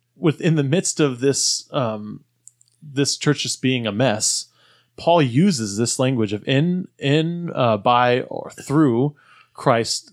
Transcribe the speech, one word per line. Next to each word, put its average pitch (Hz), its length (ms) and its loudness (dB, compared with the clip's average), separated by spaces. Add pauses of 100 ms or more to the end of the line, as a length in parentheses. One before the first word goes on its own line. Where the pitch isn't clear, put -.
(180)
within 160 380 2
the 147 80 2
midst 151 360 -2
of 135 200 0
this, - 520 -2
um, 110 520 -6 (580)
this 139 360 -2
church - 260 -2
just - 180 -8
being 127 240 0
a 107 60 -2
mess, 107 560 -2 (500)
Paul 170 240 2
uses 123 560 0
this 113 220 -2
language 123 340 0
of 104 140 -6
in, 170 400 0 (100)
in, 160 560 -2
uh, 117 240 2
by 123 440 2
or - 300 -10
through 139 640 2 (380)
Christ - 600 -2